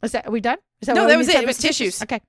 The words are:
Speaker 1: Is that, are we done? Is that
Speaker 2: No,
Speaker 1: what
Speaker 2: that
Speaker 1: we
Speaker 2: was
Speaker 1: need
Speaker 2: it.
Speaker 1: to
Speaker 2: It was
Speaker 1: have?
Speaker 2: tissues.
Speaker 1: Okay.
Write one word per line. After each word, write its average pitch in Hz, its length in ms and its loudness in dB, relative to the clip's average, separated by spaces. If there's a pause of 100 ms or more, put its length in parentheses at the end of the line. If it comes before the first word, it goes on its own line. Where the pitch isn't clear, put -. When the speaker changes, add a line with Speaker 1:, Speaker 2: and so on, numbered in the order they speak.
Speaker 1:
Is 233 100 -6
that, - 140 -4
are - 40 -8
we 226 100 -2
done? 233 180 -2 (220)
Is 214 60 -10
that 277 80 0
Speaker 2:
No, - 80 4
Speaker 1:
what - 60 4
Speaker 2:
that 302 60 8
Speaker 1:
we 330 40 4
Speaker 2:
was 262 100 0
Speaker 1:
need 349 60 4
Speaker 2:
it. - 40 6
Speaker 1:
to 254 60 2
Speaker 2:
It - 20 -2
was 254 100 -2
Speaker 1:
have? - 60 -8
Speaker 2:
tissues. 240 400 -2
Speaker 1:
Okay. 226 260 -8